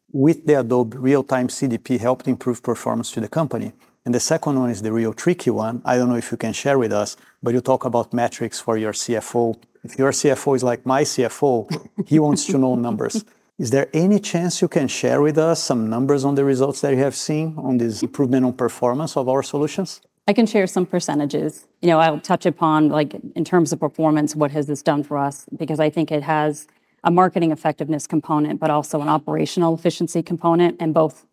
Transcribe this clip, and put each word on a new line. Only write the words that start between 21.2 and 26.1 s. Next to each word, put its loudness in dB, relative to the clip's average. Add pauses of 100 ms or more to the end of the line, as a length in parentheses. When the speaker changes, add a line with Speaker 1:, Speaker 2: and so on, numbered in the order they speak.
Speaker 2:
You 2
know, 6
I'll 4
touch -2
upon, 4
like, 0 (200)
in -2
terms 2
of -4
performance, 0
what 2
has -2
this -6
done 0
for -6
us? -4 (100)
Because -2
I 4
think 0